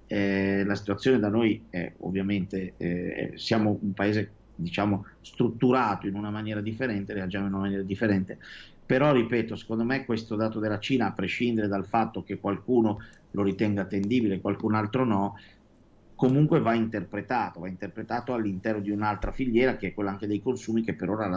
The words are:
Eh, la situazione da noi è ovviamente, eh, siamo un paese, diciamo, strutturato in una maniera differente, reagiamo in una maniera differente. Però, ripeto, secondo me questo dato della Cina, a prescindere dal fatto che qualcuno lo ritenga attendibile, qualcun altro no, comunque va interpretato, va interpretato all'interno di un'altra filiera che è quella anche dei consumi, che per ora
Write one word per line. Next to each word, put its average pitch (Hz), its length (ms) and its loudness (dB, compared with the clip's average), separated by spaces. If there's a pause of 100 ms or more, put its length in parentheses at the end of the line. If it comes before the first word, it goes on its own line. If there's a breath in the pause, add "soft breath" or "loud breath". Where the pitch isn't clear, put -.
Eh, 98 580 2
la 101 100 0
situazione 104 440 2
da 104 100 2
noi 110 420 2
è 87 280 -4
ovviamente, 95 800 -2
eh, 87 580 -4
siamo 110 460 2
un 101 120 -2
paese, 104 400 0 (240)
diciamo, 101 500 0 (140)
strutturato 113 880 2
in 98 80 -4
una 104 140 -4
maniera 107 300 -4
differente, 107 520 -4
reagiamo 98 340 -4
in 98 60 -2
una 98 100 -2
maniera 98 220 -2
differente. 98 540 0 (460 loud breath)
Però, 139 280 4
ripeto, 113 420 2
secondo 113 300 -2
me 127 200 -2
questo 113 300 -4
dato 110 240 0
della 107 220 -2
Cina, 120 260 2
a 92 60 -2
prescindere 107 560 0
dal 98 180 -2
fatto 113 380 0
che 95 140 -6
qualcuno 104 600 2 (320 loud breath)
lo 98 120 -2
ritenga 101 400 0
attendibile, 101 580 0
qualcun 107 340 0
altro 107 300 0
no, 101 340 0 (760 loud breath)
comunque 147 460 4
va 117 140 2
interpretato, 104 840 -2
va 87 60 -8
interpretato 110 680 -6
all'interno 107 460 -2
di 101 100 -4
un'altra 104 420 -2
filiera 123 440 2
che 98 120 -4
è 85 60 -8
quella 101 160 -2
anche 98 180 -6
dei 104 120 0
consumi, 113 440 0
che 101 100 -2
per 92 160 -2
ora 107 160 0 (100)